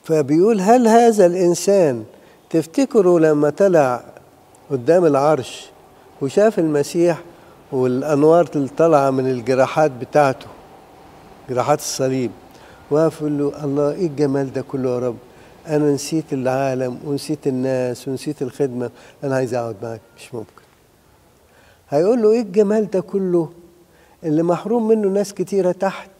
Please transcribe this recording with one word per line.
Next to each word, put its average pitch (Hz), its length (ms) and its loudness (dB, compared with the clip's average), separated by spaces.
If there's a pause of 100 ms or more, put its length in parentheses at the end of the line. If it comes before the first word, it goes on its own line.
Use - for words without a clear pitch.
فبيقول: 160 560 2
"هل 226 280 4
هذا 220 380 6
الإنسان 175 760 2 (460)
تفتكروا 180 720 2
لما 151 300 4
طلع 147 540 2 (680)
قدام 151 360 2
العرش 143 600 0 (560)
وشاف 202 360 2
المسيح 160 640 0 (500)
والأنوار 143 840 2
اللي 139 120 -2
طالعة 147 420 2
من 131 200 -2
الجراحات 131 600 0
بتاعته، 135 560 -2 (1040)
جراحات 127 280 0
الصليب، 131 520 -4 (600)
وقف 156 300 0
يقول 147 180 -4
له: 143 260 -6
'الله، 143 280 -2
إيه 175 140 -4
الجمال 139 460 -2
ده 127 100 -6
كله 127 280 -6
يا 123 80 -2
رب؟ 120 180 -4 (500)
أنا 151 260 0
نسيت 151 400 -4
العالم 131 720 -4
ونسيت 147 420 -6
الناس 127 640 -4
ونسيت 143 340 -8
الخدمة، 123 480 -6 (340)
أنا 135 120 -2
عايز 127 180 -4
أقعد 117 280 -6
معاك.' 113 180 -12 (160)
مش - 180 -20
ممكن." - 280 -16 (1300)
هيقول 196 320 2
له: 214 80 4
"إيه 233 100 2
الجمال 208 500 0
ده 185 100 0
كله 175 500 -2 (760)
اللي 160 180 0
محروم 196 460 -2
منه 220 200 2
ناس 202 260 -2
كتيرة 180 380 -2
تحت؟ 185 480 -6